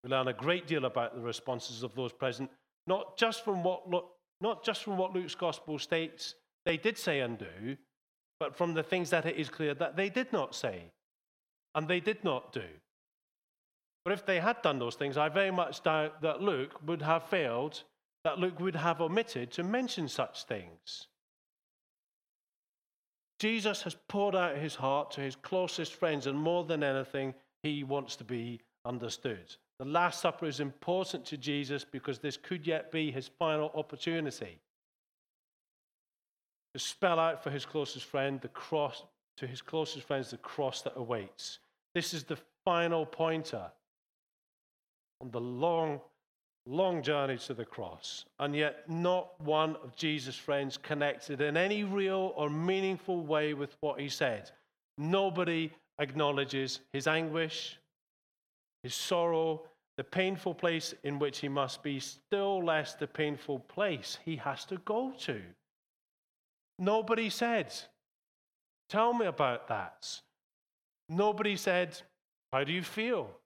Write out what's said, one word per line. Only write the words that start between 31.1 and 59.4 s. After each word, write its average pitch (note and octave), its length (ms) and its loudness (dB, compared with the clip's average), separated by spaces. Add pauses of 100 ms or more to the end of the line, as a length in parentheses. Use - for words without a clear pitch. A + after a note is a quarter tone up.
to D3+ 120 -8
Jesus C#3 460 -2
because C3 360 -6
this C#3+ 180 -4
could E3 280 -6
yet D#3 280 0
be D#3 180 0
his C3 160 -6
final D#3 480 2
opportunity D3+ 840 -4 (2000)
to C3+ 60 -8
spell F3 400 2
out E3 240 4
for C#3+ 80 -2
his C#3 140 -4
closest C#3 400 -4
friend C#3 340 0
the B2+ 80 -10
cross, - 560 -2 (320)
to C3+ 100 -8
his B2+ 160 -8
closest D#3 460 -4
friends C3+ 240 -2
the A#2+ 60 -10
cross - 460 -4
that C#3 120 -4
awaits. A#2 640 -6 (340)
This E3+ 200 -2
is D3 100 -6
the D3 140 -6 (260)
final E3+ 420 4
pointer D#3+ 640 0 (1500)
on B2+ 120 -10
the A#2+ 100 -4
long, D3 580 2 (680)
long E3+ 360 2
journey C#3 380 2
to - 140 -8
the A2+ 120 -4
cross, - 600 -10 (140)
and C#3+ 160 0
yet D3+ 340 0
not F3 520 2
one D#3 360 4
of B2 200 -14
Jesus' C#3+ 400 -2
friends C#3 400 0
connected C#3+ 640 -2
in D3 160 2
any G#3 260 2
real F#3+ 540 2
or D3+ 120 0
meaningful F3+ 760 0
way D3+ 280 2
with C#3 280 -6
what C#3+ 180 -2
he C#3+ 80 -4
said. B2 440 0 (460)
Nobody E3 760 2 (280)
acknowledges C#3 800 2 (140)
his C#3 140 0
anguish, D#3+ 680 0 (1080)
his B2+ 100 -6
sorrow, D#3+ 720 2 (300)